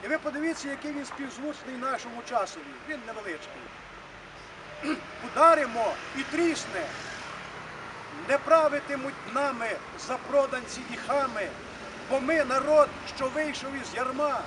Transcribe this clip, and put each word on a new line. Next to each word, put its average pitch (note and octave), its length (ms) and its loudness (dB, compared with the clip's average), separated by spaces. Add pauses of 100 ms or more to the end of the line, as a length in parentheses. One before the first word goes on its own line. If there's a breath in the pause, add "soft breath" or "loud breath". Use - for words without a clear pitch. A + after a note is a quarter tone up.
І G#3+ 40 -6
ви D4+ 100 2
подивіться, D4+ 500 -2
який C#4 240 -6
він C#4+ 120 -4
співзвучний C4 720 -8
нашому B3 520 -4
часові. A#3+ 360 0 (240)
Він D4 180 -6
невеличкий. F#3+ 560 -8 (1200)
<clears throat> D4 140 -2 (300)
Ударимо B3 680 6 (260)
і C4+ 40 -2
трісне, D4+ 640 2 (1400)
не C#4 100 6
правитимуть C#4+ 960 4
нами B3+ 360 0 (360)
запроданці C4 760 2 (120)
і A#3+ 40 -6
хами, A#3 520 0 (600)
бо C4+ 100 4
ми D4 240 4
народ, C#4 440 8 (280)
що C4 120 0
вийшов C#4 420 -2 (120)
із - 120 -8
ярма C4 520 0